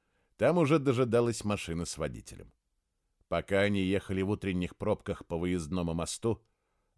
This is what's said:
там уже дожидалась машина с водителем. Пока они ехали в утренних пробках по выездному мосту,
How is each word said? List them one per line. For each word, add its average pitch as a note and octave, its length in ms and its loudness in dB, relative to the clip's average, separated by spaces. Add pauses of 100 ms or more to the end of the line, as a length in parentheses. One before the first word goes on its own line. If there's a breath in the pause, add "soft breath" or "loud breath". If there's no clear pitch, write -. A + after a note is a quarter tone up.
(360)
там D#3+ 220 2
уже D#3 200 6
дожидалась A#2+ 640 2
машина F2 420 -4
с - 140 -10
водителем. - 540 -10 (760)
Пока G2 360 2
они G2+ 200 2
ехали F#2+ 400 0
в F#2+ 80 0
утренних F#2 460 -2
пробках G2 500 -4
по E2+ 100 -4
выездному E2+ 580 -2
мосту, F2+ 520 -4 (520)